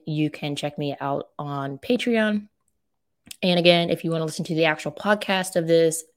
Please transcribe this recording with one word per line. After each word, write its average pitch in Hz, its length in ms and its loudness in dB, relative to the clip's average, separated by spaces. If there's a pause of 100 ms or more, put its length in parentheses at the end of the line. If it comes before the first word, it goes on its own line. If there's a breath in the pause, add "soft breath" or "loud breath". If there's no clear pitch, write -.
you 151 240 0
can 147 280 -6
check 147 200 -6
me 143 220 -4
out 139 300 -4 (100)
on 139 380 -6
Patreon. 220 720 0 (920)
And 175 180 2
again, 170 300 6
if 165 140 0
you 165 80 -2
wanna 160 140 -2
listen 156 200 -6
to 165 100 -4
the 160 100 2
actual 156 260 -2
podcast 202 640 -2
of 170 100 0
this 165 380 4 (140)